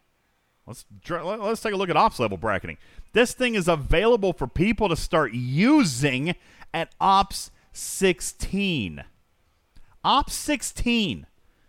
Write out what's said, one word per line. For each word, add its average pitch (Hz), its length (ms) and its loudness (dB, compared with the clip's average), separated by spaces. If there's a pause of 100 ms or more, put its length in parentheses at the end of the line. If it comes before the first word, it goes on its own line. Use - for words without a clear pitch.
(680)
Let's - 160 -18
dr-, 143 400 -10
let, 202 180 -6
let's 214 200 -4
take 220 120 -4
a 190 40 -4
look 190 120 -2
at 151 80 2
ops 208 220 4
level 104 180 0
bracketing. 92 400 -4 (360)
This 233 200 4
thing 240 200 -2
is 185 140 0
available 180 640 2
for 135 140 -6
people 208 420 0
to 160 60 0
start 147 380 0
using 143 1000 2 (380)
at 165 260 -6
Ops 196 520 2 (200)
sixteen. 175 1300 -4 (1000)
Ops 247 300 0
sixteen. 220 920 -4 (420)